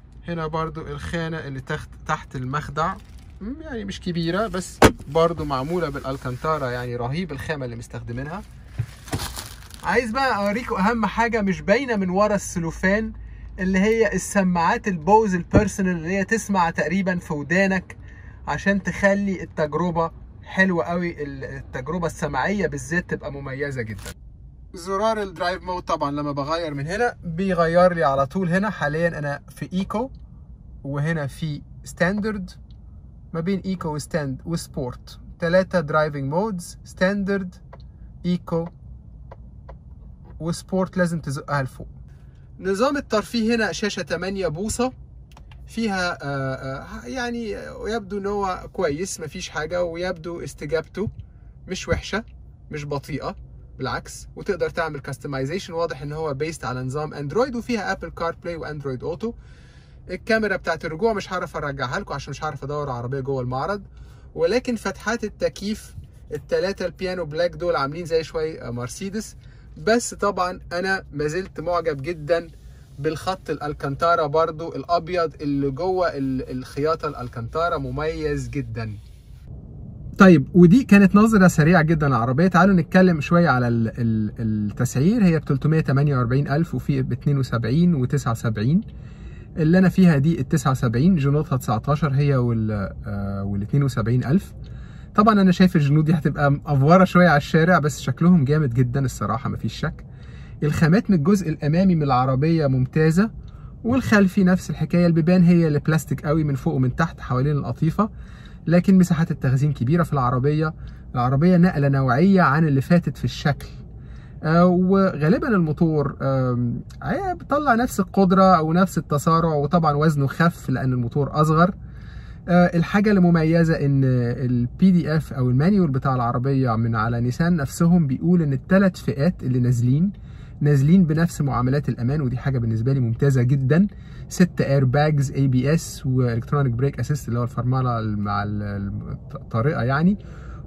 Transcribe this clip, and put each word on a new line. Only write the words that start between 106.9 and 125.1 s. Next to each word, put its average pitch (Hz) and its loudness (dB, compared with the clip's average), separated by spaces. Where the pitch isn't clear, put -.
تحت - -2
حوالين 135 0
القطيفه، 151 0
لكن 180 6
مساحات 165 4
التخزين 139 2
كبيره 160 2
في 151 -4
العربيه. 147 0
العربيه 135 4
نقله 143 4
نوعيه 139 4
عن 156 4
اللي 135 4
فاتت 170 2
في - -4
الشكل. - -2
آه، 170 6
وغالبًا 185 4
الموتور، 156 2
آم، 127 0
هي 359 -2
بتطلع 294 0
نفس 233 0
القدره 190 6
او 160 2
نفس 180 2
التسارع، 160 2
وطبعًا 147 2
وزنه 147 2
خف 170 0
لان 131 0
الموتور 127 0
اصغر. 156 4
آه، 175 6
الحاجه 202 2
اللي 196 6
مميزه 165 4
ان 139 2
ال 123 0
بي 190 4
دي 156 2